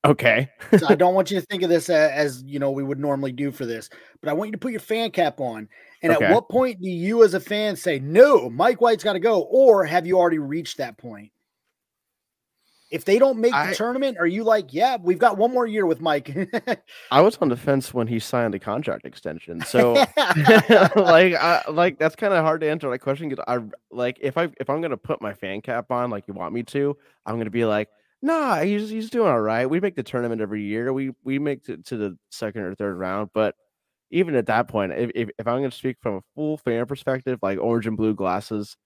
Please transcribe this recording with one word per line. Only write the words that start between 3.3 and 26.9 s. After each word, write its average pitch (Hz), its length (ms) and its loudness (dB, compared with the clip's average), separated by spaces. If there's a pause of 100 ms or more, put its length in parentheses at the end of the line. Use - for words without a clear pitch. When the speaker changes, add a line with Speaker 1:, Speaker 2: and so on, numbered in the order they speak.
Speaker 2:
do 139 200 -6
for 135 140 -10
this, 113 240 -10 (320)
but 147 80 -6
I 147 40 -2
want 208 160 -6
you - 20 -10
to 214 60 -10
put 262 140 -8
your 220 100 -8
fan 226 280 -4
cap 160 300 -2
on. 113 300 -8 (340)
And 165 80 2
Speaker 1:
Okay. 147 140 2
Speaker 2:
at 98 80 6
what 226 160 2
point 233 320 -2
do 185 80 -6
you 190 340 4
as 185 100 6
a 190 60 -2
fan 208 380 -4
say, 156 200 -2
"No, 160 520 6
Mike 190 320 2
White's 233 220 2
gotta 196 180 0
go," 208 220 2
or 226 420 6
have 165 200 0
you 185 140 2
already 165 180 4
reached 147 400 -8
that 120 200 -8
point? 107 340 -18 (1600)
If 165 120 -8
they 196 140 4
don't 262 220 4
make 226 220 2
the 156 60 0
Speaker 1:
I 190 60 -2
Speaker 2:
tournament, 247 460 -2
are 170 80 2
you 196 160 -2
like, 214 300 0
"Yeah, 240 280 0
we've 175 160 0
got 208 200 2
one 233 140 2
more 247 140 0
year 214 200 -2
with 165 160 0
Mike"? 147 340 -2
<laughs> - 480 -6 (280)
Speaker 1:
I 139 100 6
was 208 160 4
on 156 120 0
the 120 80 -2
fence 139 360 -2
when 120 140 -2
he 113 120 -2
signed 117 340 -4
the 98 60 -6
contract - 460 -6
extension. 82 580 -12
So, - 300 2
<laughs> 277 240 2
Speaker 2:
<laughs> 196 180 2
Speaker 1:
like, 180 1000 6
I, 170 340 2
like, 160 280 0
that's 156 180 0
kinda 196 260 0
hard 160 200 0
to 151 80 0
answer 151 200 -4
that 123 100 -6
question 143 300 -6
'cause 135 180 -8
I, 123 120 -2 (320)
like, 123 300 -4
if 139 160 -4
I, 170 120 -2 (100)
if 131 100 -8
I'm 151 120 -2
gonna 143 160 -6
put - 240 -8
my 104 120 -8
fan 98 280 -10
cap 120 300 -8
on, 123 180 -2
like 104 180 -10
you 98 60 -14
want 90 200 -10
me 120 100 -6
to, 143 340 -4 (280)